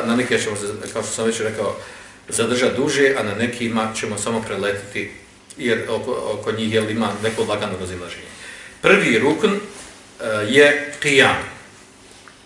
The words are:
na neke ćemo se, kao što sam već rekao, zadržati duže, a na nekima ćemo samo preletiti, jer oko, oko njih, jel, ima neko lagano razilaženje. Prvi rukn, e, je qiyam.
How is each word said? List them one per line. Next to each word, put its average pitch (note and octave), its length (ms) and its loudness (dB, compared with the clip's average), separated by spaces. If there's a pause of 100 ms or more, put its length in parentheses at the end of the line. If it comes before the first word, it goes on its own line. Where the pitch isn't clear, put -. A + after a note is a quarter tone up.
na A#2 100 2
neke B2 220 2
ćemo G#2 180 -2
se, G#2 360 -6
kao A2 100 -2
što - 100 -6
sam A2+ 120 -2
već A2+ 160 0
rekao, G#2+ 360 -2 (520)
zadržati A#2+ 480 2
duže, C3+ 420 4
a A2 40 0
na G#2 120 -2
nekima A2+ 640 -2
ćemo G#2+ 180 -4
samo A2+ 220 -2
preletiti, G2+ 680 -4 (480)
jer A2+ 320 0
oko, A2+ 500 -2
oko A2+ 120 -2
njih, A2 200 -2
jel, G#2+ 180 2
ima A2 180 0 (140)
neko A2 220 0
lagano G2+ 360 -2
razilaženje. F2+ 440 -10 (580)
Prvi E3+ 360 6
rukn, D3+ 320 2
e, G3+ 100 -2 (880)
je C#3+ 540 6
qiyam. C#3 400 4 (1040)